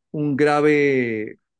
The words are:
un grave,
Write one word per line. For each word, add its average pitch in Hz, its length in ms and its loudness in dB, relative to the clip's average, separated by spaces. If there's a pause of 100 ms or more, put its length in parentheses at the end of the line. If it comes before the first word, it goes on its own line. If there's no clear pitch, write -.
(120)
un 147 240 -4
grave, 143 1040 0 (200)